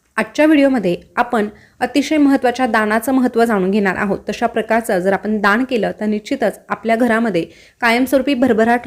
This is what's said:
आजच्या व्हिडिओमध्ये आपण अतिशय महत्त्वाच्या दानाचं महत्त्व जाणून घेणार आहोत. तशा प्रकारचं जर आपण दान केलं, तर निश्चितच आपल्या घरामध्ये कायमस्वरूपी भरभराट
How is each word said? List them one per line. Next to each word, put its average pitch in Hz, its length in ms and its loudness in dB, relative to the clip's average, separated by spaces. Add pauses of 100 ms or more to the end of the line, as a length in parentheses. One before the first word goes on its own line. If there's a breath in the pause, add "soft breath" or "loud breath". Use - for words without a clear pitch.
(160)
आजच्या 254 280 0
व्हिडिओमध्ये 262 520 2 (200)
आपण 233 320 -2 (320 soft breath)
अतिशय 277 360 -2
महत्त्वाच्या 262 500 2
दानाचं 226 460 0
महत्त्व 247 320 2
जाणून 196 260 0
घेणार 202 280 0
आहोत. 196 200 -2 (100)
तशा 233 180 -4
प्रकारचं 226 520 -2
जर 185 140 0
आपण 214 280 -2
दान 214 240 2
केलं, 214 260 -2 (100)
तर 214 60 -4
निश्चितच 214 600 -4
आपल्या 220 280 -2
घरामध्ये 226 480 0 (360 loud breath)
कायमस्वरूपी 254 540 0
भरभराट 240 520 2